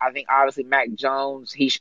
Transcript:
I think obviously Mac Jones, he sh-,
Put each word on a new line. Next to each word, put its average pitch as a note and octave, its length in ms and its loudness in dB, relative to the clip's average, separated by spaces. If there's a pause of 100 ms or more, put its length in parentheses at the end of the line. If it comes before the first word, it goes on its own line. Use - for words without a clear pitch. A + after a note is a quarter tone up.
I B2+ 100 0
think C3+ 180 -10
obviously C3+ 360 2
Mac B2+ 300 0
Jones, C3+ 580 -4
he C3+ 160 0
sh-, - 120 -2